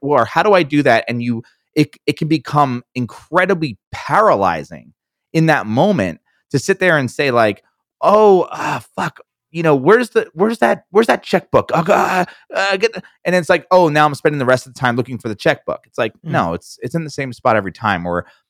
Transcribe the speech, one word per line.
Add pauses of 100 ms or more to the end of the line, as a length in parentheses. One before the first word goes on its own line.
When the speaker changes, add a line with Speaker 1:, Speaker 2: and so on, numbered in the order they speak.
Speaker 1:
or
how
do
I
do
that?"
And
you, (320)
it, (120)
it
can
become (140)
incredibly (140)
paralyzing (400)
in
that
moment (300)
to
sit
there
and
say
like, (380)
"Oh,
ah, (120)
fuck, (320)
you
know,
where's
the,
where's
that,
where's
that
checkbook?
Oh,
God, (260)
uh,
get
the," (220)
and
it's
like,
"Oh,
now
I'm
spending
the
rest
of
the
time
looking
for
the
checkbook."
It's
like,
Speaker 2:
Mm.
Speaker 1:
no,
it's,
it's
in
the
same
spot
every
time.
Or, (240)